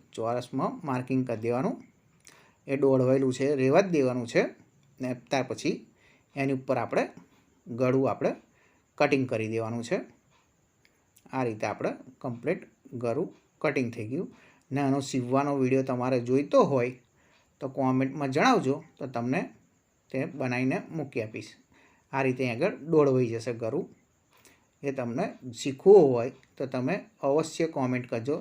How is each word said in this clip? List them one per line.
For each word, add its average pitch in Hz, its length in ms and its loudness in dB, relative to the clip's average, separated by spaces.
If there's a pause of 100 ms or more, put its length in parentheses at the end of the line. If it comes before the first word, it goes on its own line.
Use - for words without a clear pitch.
(140)
ચોરસમાં 127 760 -4
માર્કિંગ 131 400 -2
કરી 110 180 -4
દેવાનું. 127 300 0 (920)
એ 143 100 -4
ડોળવાયેલું 135 560 4
છે, 135 220 0
રહેવા 135 260 4
જ 202 60 2 (100)
દેવાનું 127 300 0
છે. 160 140 2 (600)
ને 127 80 -4 (200)
ત્યાર 131 200 0
પછી 160 260 -2 (600)
એની 139 180 0
ઉપર 131 240 -2
આપણે 120 260 0 (640)
ગળું 127 440 2
આપણે 165 200 0 (640)
કટિંગ 139 320 2
કરી 110 180 -2
દેવાનું 113 360 -4
છે. 190 140 -2 (1300)
આ 131 120 -2
રીતે 113 240 -4
આપણે 127 240 -4 (300)
કમ્પ્લીટ 135 400 -6 (400)
ગળું 117 280 -2 (320)
કટિંગ 135 320 0
થઈ 110 140 -10
ગયું. 165 200 -6 (440)
ને 135 100 -2
આનો 139 180 2
સીવવાનો 135 600 0
વીડિયો 131 240 2
તમારે 127 380 0
જોઈતો 131 420 2
હોય 131 280 0 (680)
તો 139 100 -8
કોમેન્ટમાં 135 640 0
જણાવજો, 165 400 2 (220)
તો 135 100 -8
તમને 127 340 -2 (720)
તે 135 140 -4
બનાવીને 131 520 -2 (200)
મૂકી 131 240 -6
આપીશ. 107 300 -10 (640)
આ 135 80 0
રીતે 131 220 0
અહીં 120 120 -2
આગળ 160 180 -2 (160)
ડોળવાઈ 135 440 4
જશે 117 200 -6
ગળું. 120 320 -4 (1000)
એ 139 80 -2
તમને 131 340 -4 (360)
શીખવું 160 520 8
હોય 120 180 -2 (260)
તો 139 80 -6
તમે 131 300 -2 (260)
અવશ્ય 156 460 0
કોમેન્ટ 127 400 -2
કરજો, 123 340 -4